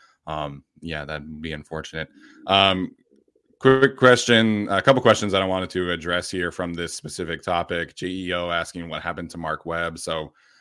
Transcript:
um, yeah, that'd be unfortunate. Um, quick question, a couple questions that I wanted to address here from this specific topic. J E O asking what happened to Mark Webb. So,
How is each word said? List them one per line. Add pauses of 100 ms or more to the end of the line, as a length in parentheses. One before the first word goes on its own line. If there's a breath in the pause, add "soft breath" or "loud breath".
(260 soft breath)
um, (180)
yeah,
that'd
be
unfortunate. (380 loud breath)
Um, (640)
quick
question,
a
couple
questions
that
I
wanted
to
address
here
from
this
specific
topic.
J
E
O
asking
what
happened
to
Mark
Webb.
So, (280 soft breath)